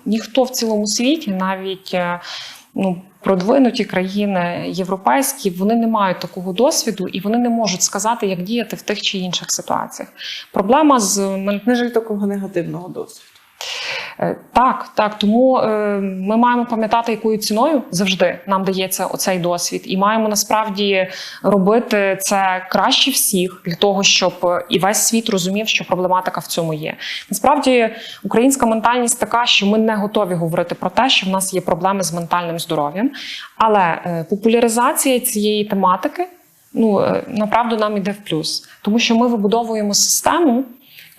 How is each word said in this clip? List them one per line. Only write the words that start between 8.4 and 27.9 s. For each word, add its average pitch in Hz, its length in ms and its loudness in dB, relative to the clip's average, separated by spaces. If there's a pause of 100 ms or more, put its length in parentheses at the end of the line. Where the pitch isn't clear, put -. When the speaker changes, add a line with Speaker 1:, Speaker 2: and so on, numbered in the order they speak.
Speaker 1:
діяти 220 320 -4
в 170 60 -14
тих 208 200 -4
чи - 160 -4
інших 185 340 -6
ситуаціях. - 580 -6 (440)
Проблема 262 460 4
з 196 200 0
мен- 196 460 -2
Speaker 2:
Не 247 100 4
жаль 240 140 0
такого 220 380 -2
негативного 180 600 -4
досвіду. - 440 -14 (880)
Speaker 1:
Е, 170 160 -2 (180)
так, 247 420 2
так. 214 220 0
Тому, 247 400 4
е, - 100 2 (340)
ми 196 360 -2
маємо 240 280 2
пам'ятати, 233 460 0
якою 220 260 0
ціною 233 440 0 (100)
завжди 180 560 0
нам 190 160 0
дається 185 420 -2
оцей - 340 -2
досвід. 175 460 -2
І - 120 -4
маємо 214 320 2
насправді 202 800 0 (360)
робити 202 800 2
це 190 480 0
краще 254 420 2
всіх, 185 540 -2
для 170 100 -4
того, 202 280 2
щоб, 185 300 2 (100)
е, 175 260 0
і 170 100 2
весь 196 180 2
світ 226 320 0
розумів, 196 380 -2
що - 180 -2
проблематика 180 540 0
в - 80 -10
цьому 165 260 -2
є. 156 220 -6 (340)
Насправді, 254 600 2 (340)